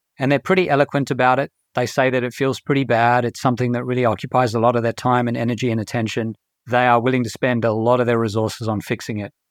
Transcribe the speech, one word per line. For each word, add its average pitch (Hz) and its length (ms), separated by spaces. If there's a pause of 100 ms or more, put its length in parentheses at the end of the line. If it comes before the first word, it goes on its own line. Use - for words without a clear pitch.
(180)
and 131 120
they're 139 80
pretty 180 320
eloquent 139 400
about 127 300
it. 151 100 (240)
They 123 120
say 131 240
that 123 120
it 123 100
feels 131 280
pretty 139 240
bad. 120 400
It's 117 160
something 123 320
that 123 120
really 127 200
occupies 117 500
a 117 60
lot 120 160
of 117 80
their 113 80
time 123 340
and 120 100
energy 120 360
and 113 80
attention. 113 560 (320)
They 123 180
are 120 140
willing 127 240
to 107 60
spend 120 340
a 113 80
lot 117 260
of 120 80
their 117 140
resources 110 480
on 107 120
fixing 110 380
it. 101 140 (180)